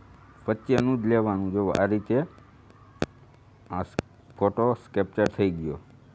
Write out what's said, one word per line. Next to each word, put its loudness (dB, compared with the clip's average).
વચ્ચેનું 0
જ -4
લેવાનું. 0
જો 0
આ 2
રીતે 0
આ -6
સ-, -14
ફોટો 2
કેપ્ચર 0
થઈ 0
ગયો. -6